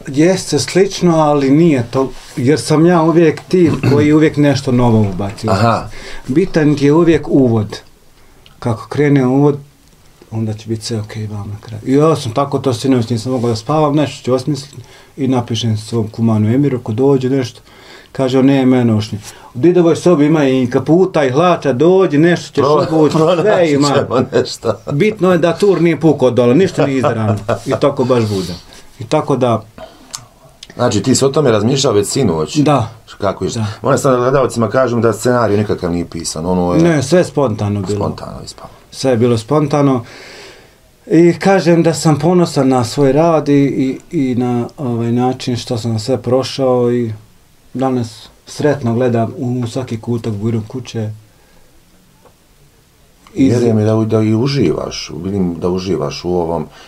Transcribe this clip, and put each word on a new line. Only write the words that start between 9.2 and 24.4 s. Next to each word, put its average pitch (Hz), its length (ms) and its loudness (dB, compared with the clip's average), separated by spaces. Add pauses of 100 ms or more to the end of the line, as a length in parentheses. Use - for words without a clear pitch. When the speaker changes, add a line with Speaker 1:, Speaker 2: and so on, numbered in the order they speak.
Speaker 1:
uvod, 143 300 2 (760)
onda 110 220 -4
će 107 140 -14
biti 110 180 -6
sve 113 140 -6
okej 107 280 -10
vam 104 220 -12
na 104 100 -12
kraju. 107 260 -16
I 131 80 -2
ja 156 220 4
sam 120 180 -6
tako 139 260 -2
to 135 140 -2
sinoć 123 360 0
nisam 120 220 -4
mogao 117 180 -2
da 113 60 0
spavam, 147 400 0
nešto - 280 -2
ću 120 100 -2
osmisliti 135 420 -4 (420)
i 131 100 -4
napišem 113 500 -2
svom 110 300 -4
kumanu 110 420 0
Emiru, 131 300 0
ko - 140 -8
dođe 131 360 2
nešto, 131 320 -4 (500)
kaže 131 280 0
on, 127 60 4
„Ne, 135 200 4
mene 127 280 4
ošnje.” 107 260 -4 (340)
U 123 60 -12
didovoj 170 360 4
sobi 160 300 2
ima 151 200 2
i 131 220 2
kaputa 156 580 2
i 127 60 0
hlača, 165 420 2
dođi, 165 440 2
nešto 170 280 2
ćeš - 100 -18
Speaker 2:
Pro-, 139 340 2
Speaker 1:
obući, 156 220 2
sve 156 100 2 (140)
Speaker 2:
pronaći 175 360 2
Speaker 1:
ima. 143 180 2
Speaker 2:
ćemo 131 440 0
nešto. 117 400 -2 (200)